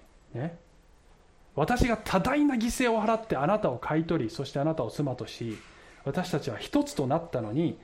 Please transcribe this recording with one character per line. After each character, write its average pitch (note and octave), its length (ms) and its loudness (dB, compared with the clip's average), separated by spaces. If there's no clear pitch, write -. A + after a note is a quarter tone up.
ね、 D#3 240 -6
私 A#3+ 340 4
が A3+ 80 2
多 F#3+ 240 0
大 C#4 240 4
な C#4 100 4
犠 A3+ 120 0
牲 A#3+ 240 2
を A3 120 2
払 A3 120 2
っ A3+ 120 -2
て D#3 100 -2
あ C#3 100 2
な G#3 120 4
た G3+ 120 2
を A#2+ 80 -2
買 D#3 220 0
い E3 40 2
取 E3 200 0
り、 A2 60 -2
そ - 140 -6
し - 80 -10
て D3 60 -2
あ C#3 60 2
な D#3+ 100 2
た C3+ 100 -2
を G#2+ 60 -4
妻 C#3 260 -2
と A2 100 -8
し、 A2+ 320 -8
私 F3+ 260 -2
た D3+ 100 0
ち - 100 -6
は G#2 60 -4
一 - 280 0
つ - 100 -10
と C#3 120 0
な C3+ 100 2
っ E3 140 -4
た B2 120 -2
の G#2 100 -6
に、 D3 320 0